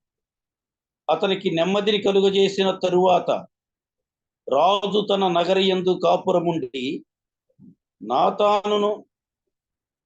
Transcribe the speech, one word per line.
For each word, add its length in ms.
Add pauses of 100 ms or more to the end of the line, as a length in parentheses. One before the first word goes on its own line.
(1120)
అతనికి 400
నెమ్మదిని 480
కలుగజేసిన 720
తరువాత, 760 (1080)
రాజు 560
తన 180
నగరి 400
యందు 360
కాపురముండి, 1000 (1000)
నాతానును, 1040 (1000)